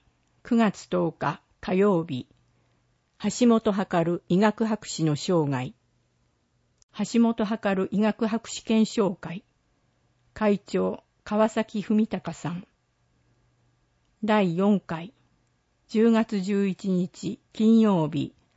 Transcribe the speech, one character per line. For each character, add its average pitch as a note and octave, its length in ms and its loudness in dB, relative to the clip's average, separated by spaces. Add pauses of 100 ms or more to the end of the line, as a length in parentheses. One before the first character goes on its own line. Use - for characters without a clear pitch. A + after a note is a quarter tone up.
(440)
九 - 120 -2
月 A3+ 340 0
十 F3 220 -2
日 D3+ 300 -6 (200)
火 F#3+ 140 -6
曜 F#3+ 280 2
日。 C#3 240 -8 (920)
橋 G#3 280 2
本 A3+ 240 4
測 F3 560 -2
医 F3 100 2
学 G#3+ 280 2
博 G#3+ 220 -6
士 - 180 -4
の D3+ 100 2
生 D#3+ 340 0
涯。 B2+ 240 -6 (1400)
橋 A#3 100 2
本 A3+ 240 0
測 G3 460 -2
医 G3 80 -2
学 G#3+ 280 0
博 A3 220 -6
士 - 160 -14
検 A3 200 4
証 G3 300 -2
会。 F3 300 -12 (880)
会 G#3 260 2
長、 F#3 440 -4 (200)
川 G#3+ 240 2
崎 A3 340 -4
文 G#3+ 240 2
隆 - 340 -8
さ D3+ 100 -8
ん。 F3 180 -10 (1600)
第 G3+ 320 2
四 G3 220 4
回、 E3+ 340 -12 (760)
十 A3+ 240 4
月 G#3+ 300 0
十 G3+ 260 -2
一 F#3+ 220 -6
日 F#3 500 -4 (140)
金 A3 260 4
曜 F#3 300 2
日。 C#3+ 240 -6 (240)